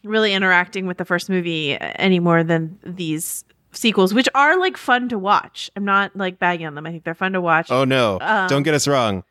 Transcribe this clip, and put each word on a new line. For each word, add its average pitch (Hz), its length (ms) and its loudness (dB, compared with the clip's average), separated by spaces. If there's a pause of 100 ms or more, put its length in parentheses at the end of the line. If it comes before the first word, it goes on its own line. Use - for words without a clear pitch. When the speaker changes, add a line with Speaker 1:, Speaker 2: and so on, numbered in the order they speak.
Speaker 1:
really 214 300 0
interacting 185 520 0
with 180 120 -6
the 180 80 -6
first 175 240 -2
movie 170 500 -2
any 185 400 0
more 170 240 4
than 165 400 -2
these 170 640 -8 (260)
sequels, 202 420 2
which 247 220 2
are, 302 240 4
like, 359 180 -2
fun 247 320 0
to 233 100 -4
watch. - 580 -2
I'm 202 80 -4
not, 196 320 0
like, 185 220 -6
bagging 175 260 -2
on 147 100 -10
them. 151 120 -12
I 165 40 -10
think 165 120 -12
they're 165 100 -6
fun 190 200 -4
to 185 80 -2
watch. 165 300 0
Speaker 2:
Oh, 131 140 2
no. 123 340 2
Speaker 1:
Um, 190 300 0
Speaker 2:
Don't 139 140 2
get 156 100 2
us 139 140 0
wrong. 113 440 0